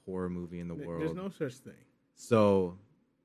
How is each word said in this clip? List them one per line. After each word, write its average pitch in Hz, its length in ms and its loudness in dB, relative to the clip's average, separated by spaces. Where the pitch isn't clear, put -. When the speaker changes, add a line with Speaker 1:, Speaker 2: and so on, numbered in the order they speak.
Speaker 1:
horror 92 240 -6
movie 87 320 -8
in 87 80 -10
the 85 60 -8
Speaker 2:
Th-, 80 120 -10
Speaker 1:
world. 85 160 -6
Speaker 2:
there's - 120 -4
no 190 160 -8
such 143 240 -8
thing. - 200 -20
Speaker 1:
So, 98 600 4